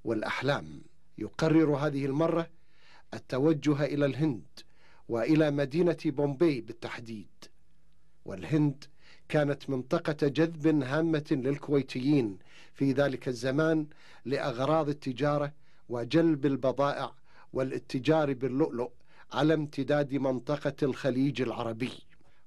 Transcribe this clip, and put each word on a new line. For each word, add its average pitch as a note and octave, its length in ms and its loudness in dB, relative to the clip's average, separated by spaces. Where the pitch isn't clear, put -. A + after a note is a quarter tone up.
والأحلام. A2 640 -2
يقرر D3+ 580 4
هذه C#3 300 -2
المرة E3 420 0
التوجه C#3+ 720 0
إلى C#3+ 200 0
الهند C3+ 400 0
وإلى D3 420 4
مدينة D3 540 2
بومبي C#3+ 560 2
بالتحديد. A2+ 680 -10
والهند D3 580 0
كانت D3 400 0
منطقة D3+ 580 0
جذب D#3 560 2
هامة D3+ 480 0
للكويتيين C3+ 1080 0
في C#3 180 2
ذلك C3 360 0
الزمان D3 600 0
لأغراض C#3 640 0
التجارة D3 640 0
وجلب C3+ 560 2
البضائع C3 680 0
والاتجار C3+ 800 2
باللؤلؤ B2+ 560 0
على D3 200 4
امتداد D3 600 0
منطقة C#3 600 -2
الخليج C3 580 0
العربي. A2+ 500 -4